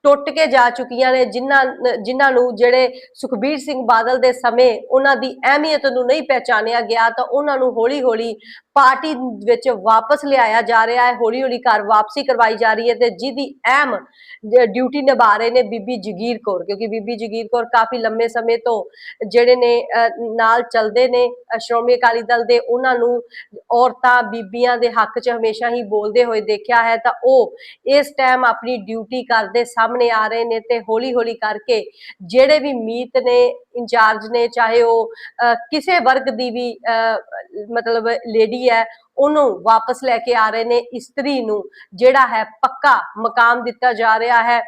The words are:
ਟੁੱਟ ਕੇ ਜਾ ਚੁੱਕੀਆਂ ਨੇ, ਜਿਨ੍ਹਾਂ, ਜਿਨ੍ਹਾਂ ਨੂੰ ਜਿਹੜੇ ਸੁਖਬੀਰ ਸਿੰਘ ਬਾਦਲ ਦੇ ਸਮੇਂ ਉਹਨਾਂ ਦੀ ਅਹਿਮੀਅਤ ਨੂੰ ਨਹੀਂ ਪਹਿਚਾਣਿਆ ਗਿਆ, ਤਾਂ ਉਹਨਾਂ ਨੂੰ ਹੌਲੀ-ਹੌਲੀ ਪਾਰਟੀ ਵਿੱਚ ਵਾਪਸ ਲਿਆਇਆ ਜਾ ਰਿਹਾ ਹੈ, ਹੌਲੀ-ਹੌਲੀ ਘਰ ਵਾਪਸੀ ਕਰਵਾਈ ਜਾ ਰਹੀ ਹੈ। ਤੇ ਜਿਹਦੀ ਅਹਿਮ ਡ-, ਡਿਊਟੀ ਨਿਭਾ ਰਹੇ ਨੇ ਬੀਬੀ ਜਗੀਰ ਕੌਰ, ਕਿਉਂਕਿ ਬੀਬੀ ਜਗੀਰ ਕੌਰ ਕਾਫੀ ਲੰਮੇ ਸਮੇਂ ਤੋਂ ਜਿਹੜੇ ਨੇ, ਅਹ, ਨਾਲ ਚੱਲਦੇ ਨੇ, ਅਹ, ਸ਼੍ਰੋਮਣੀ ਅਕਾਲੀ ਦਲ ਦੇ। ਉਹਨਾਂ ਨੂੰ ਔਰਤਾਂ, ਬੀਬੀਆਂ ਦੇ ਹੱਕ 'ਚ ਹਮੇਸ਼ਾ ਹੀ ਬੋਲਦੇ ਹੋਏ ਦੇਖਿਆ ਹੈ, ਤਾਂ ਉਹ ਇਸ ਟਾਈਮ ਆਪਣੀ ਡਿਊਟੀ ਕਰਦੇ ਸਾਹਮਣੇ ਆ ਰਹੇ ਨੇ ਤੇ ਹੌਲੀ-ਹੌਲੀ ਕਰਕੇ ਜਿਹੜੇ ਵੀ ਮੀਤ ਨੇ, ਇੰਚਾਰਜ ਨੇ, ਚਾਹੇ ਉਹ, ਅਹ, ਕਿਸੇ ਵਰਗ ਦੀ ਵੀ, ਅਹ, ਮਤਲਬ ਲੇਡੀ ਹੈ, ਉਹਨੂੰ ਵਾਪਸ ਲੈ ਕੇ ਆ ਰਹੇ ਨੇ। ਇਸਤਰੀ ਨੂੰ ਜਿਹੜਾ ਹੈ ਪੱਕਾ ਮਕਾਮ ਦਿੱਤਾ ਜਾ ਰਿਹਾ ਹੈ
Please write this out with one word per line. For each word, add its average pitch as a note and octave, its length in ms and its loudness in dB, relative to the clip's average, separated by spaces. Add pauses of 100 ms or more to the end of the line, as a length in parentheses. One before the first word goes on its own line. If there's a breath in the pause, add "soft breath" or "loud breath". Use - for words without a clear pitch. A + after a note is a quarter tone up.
ਟੁੱਟ C#4+ 260 2
ਕੇ D#4 180 0
ਜਾ A#3+ 220 4
ਚੁੱਕੀਆਂ B3 440 -2
ਨੇ, B3+ 120 2
ਜਿਨ੍ਹਾਂ, C4 400 0 (320)
ਜਿਨ੍ਹਾਂ B3+ 340 0
ਨੂੰ B3 240 0
ਜਿਹੜੇ B3 380 2 (200 loud breath)
ਸੁਖਬੀਰ C4 440 -4
ਸਿੰਘ C4 280 -8
ਬਾਦਲ A#3 320 2
ਦੇ B3 160 2
ਸਮੇਂ A#3+ 560 2
ਉਹਨਾਂ C4+ 260 2
ਦੀ B3 180 -8
ਅਹਿਮੀਅਤ D4 520 0
ਨੂੰ B3 200 -2
ਨਹੀਂ C#4+ 160 0
ਪਹਿਚਾਣਿਆ A#3 600 -2
ਗਿਆ, A3+ 280 0
ਤਾਂ A#3 160 -4
ਉਹਨਾਂ C#4+ 320 -2
ਨੂੰ B3+ 140 0
ਹੌਲੀ-ਹੌਲੀ A#3 600 -2 (400 loud breath)
ਪਾਰਟੀ C4+ 400 2 (320)
ਵਿੱਚ A#3 240 0
ਵਾਪਸ A3+ 560 0
ਲਿਆਇਆ A#3 360 2
ਜਾ A3+ 260 2
ਰਿਹਾ A#3+ 180 2
ਹੈ, B3 80 2
ਹੌਲੀ-ਹੌਲੀ A#3+ 460 -2
ਘਰ A3 220 2
ਵਾਪਸੀ G#3+ 420 0
ਕਰਵਾਈ A#3 320 2
ਜਾ A3 180 0
ਰਹੀ A#3 160 -2
ਹੈ। A3+ 60 0
ਤੇ A#3+ 140 2
ਜਿਹਦੀ B3+ 580 -8
ਅਹਿਮ C4 300 0 (480 loud breath)
ਡ-, A#3+ 200 4
ਡਿਊਟੀ B3+ 360 -2
ਨਿਭਾ A#3 360 4
ਰਹੇ A#3 140 -2
ਨੇ B3+ 100 2
ਬੀਬੀ A3 360 -6
ਜਗੀਰ G#3 480 -6
ਕੌਰ, F#3 180 -4
ਕਿਉਂਕਿ G3+ 240 -8
ਬੀਬੀ A3+ 280 -6
ਜਗੀਰ A3 300 -8
ਕੌਰ A#3 200 -4
ਕਾਫੀ A#3 320 0
ਲੰਮੇ A3+ 300 -2
ਸਮੇਂ A#3 300 -2
ਤੋਂ A3+ 280 -2 (420 loud breath)
ਜਿਹੜੇ A#3+ 280 4
ਨੇ, A#3+ 320 2 (100)
ਅਹ, A#3 120 2 (260)
ਨਾਲ A3+ 260 2
ਚੱਲਦੇ A#3 460 0
ਨੇ, B3 200 2
ਅਹ, A#3 320 -8
ਸ਼੍ਰੋਮਣੀ A#3+ 360 0
ਅਕਾਲੀ A#3 260 2
ਦਲ A#3 240 -2
ਦੇ। A#3+ 140 2
ਉਹਨਾਂ B3 400 -2
ਨੂੰ A#3+ 240 -2 (480 loud breath)
ਔਰਤਾਂ, B3 520 2
ਬੀਬੀਆਂ A#3 540 -2
ਦੇ A#3 140 0
ਹੱਕ A3 280 -2
'ਚ B3 100 -2
ਹਮੇਸ਼ਾ A3+ 400 -2
ਹੀ A#3+ 140 -4
ਬੋਲਦੇ G#3+ 420 0
ਹੋਏ A3 160 -2
ਦੇਖਿਆ A3 420 0
ਹੈ, A3+ 140 0
ਤਾਂ A#3+ 140 -2 (120)
ਉਹ B3+ 320 2 (300 loud breath)
ਇਸ C#4 320 2
ਟਾਈਮ B3+ 280 2
ਆਪਣੀ A#3 320 -2
ਡਿਊਟੀ A3+ 460 -8
ਕਰਦੇ A3+ 420 -2
ਸਾਹਮਣੇ A#3+ 440 0
ਆ G#3+ 180 0
ਰਹੇ A#3 160 -4
ਨੇ A3+ 160 -4
ਤੇ A3+ 200 -2
ਹੌਲੀ-ਹੌਲੀ A#3 540 -2
ਕਰਕੇ G#3+ 580 -4 (300 loud breath)
ਜਿਹੜੇ C4 380 4
ਵੀ C#4 140 -4
ਮੀਤ A#3+ 440 -6
ਨੇ, B3 300 4 (280)
ਇੰਚਾਰਜ A3 560 0
ਨੇ, A#3+ 160 0
ਚਾਹੇ A#3 340 0
ਉਹ, A3+ 320 0 (300 loud breath)
ਅਹ, A#3+ 120 2
ਕਿਸੇ D#4+ 440 -2
ਵਰਗ C4 220 2
ਦੀ B3 300 -4
ਵੀ, A#3+ 220 -6
ਅਹ, A3+ 440 -2 (540)
ਮਤਲਬ A#3 360 -2
ਲੇਡੀ A#3 640 0
ਹੈ, A3+ 160 2 (320 loud breath)
ਉਹਨੂੰ C#4 460 2
ਵਾਪਸ A3+ 400 2
ਲੈ A#3+ 140 0
ਕੇ A#3 180 -2
ਆ A3 140 2
ਰਹੇ A3+ 140 -4
ਨੇ। A#3+ 140 0
ਇਸਤਰੀ B3+ 680 -6
ਨੂੰ G#3+ 180 -4 (300 loud breath)
ਜਿਹੜਾ B3+ 340 4
ਹੈ A3 160 -2
ਪੱਕਾ B3+ 580 0 (160)
ਮਕਾਮ A#3 460 2
ਦਿੱਤਾ A#3+ 300 -2
ਜਾ A3 260 0
ਰਿਹਾ A#3 240 2
ਹੈ A#3+ 240 2